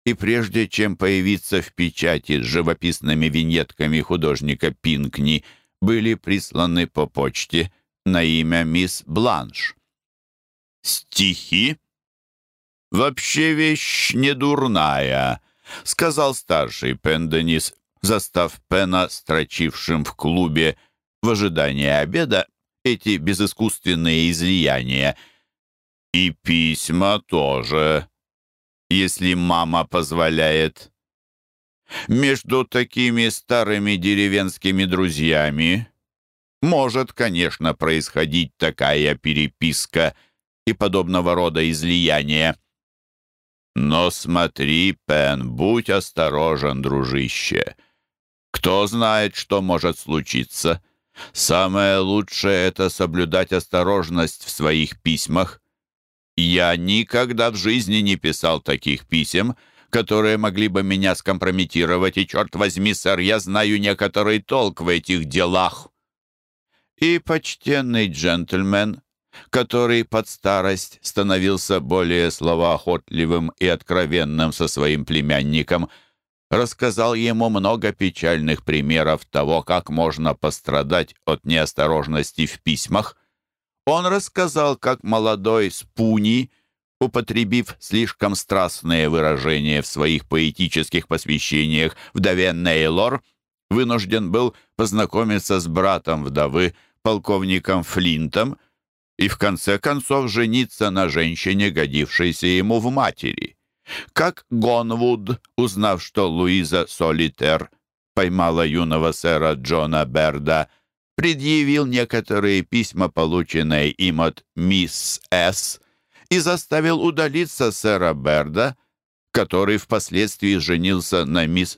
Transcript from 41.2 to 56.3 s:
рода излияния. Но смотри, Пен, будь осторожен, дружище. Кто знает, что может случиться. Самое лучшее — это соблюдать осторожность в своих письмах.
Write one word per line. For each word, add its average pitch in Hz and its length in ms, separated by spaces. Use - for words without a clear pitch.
рода 82 360
излияния. 78 840
Но 80 360
смотри, 85 880
Пен, 69 420
будь 98 400
осторожен, 76 920
дружище. 65 920
Кто 95 340
знает, 107 500
что - 260
может 87 360
случиться. 76 840
Самое 95 640
лучшее — 95 680
это 92 220
соблюдать 87 640
осторожность 87 920
в - 60
своих 78 500
письмах. 82 600